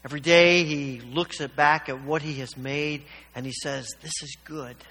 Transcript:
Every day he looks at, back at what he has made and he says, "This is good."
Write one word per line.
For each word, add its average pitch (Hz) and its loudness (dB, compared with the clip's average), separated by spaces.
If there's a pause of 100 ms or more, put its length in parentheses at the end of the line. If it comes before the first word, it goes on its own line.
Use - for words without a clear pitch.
Every 147 -8
day 170 8
he 143 -4
looks 139 -6
at, 135 -6
back 151 4
at 135 -6
what 151 -2
he 147 -8
has 131 -10
made 143 -4 (320)
and 127 -10
he 131 -8
says, 135 -8 (160)
"This 156 -10
is 143 -14
good." 135 -12 (160)